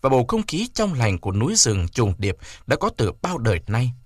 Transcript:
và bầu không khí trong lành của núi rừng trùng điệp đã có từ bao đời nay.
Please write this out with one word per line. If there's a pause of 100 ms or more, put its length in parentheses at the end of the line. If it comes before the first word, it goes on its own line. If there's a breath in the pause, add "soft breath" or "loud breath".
và
bầu
không
khí
trong
lành
của
núi
rừng
trùng
điệp (300 loud breath)
đã
có
từ (100)
bao
đời
nay. (140)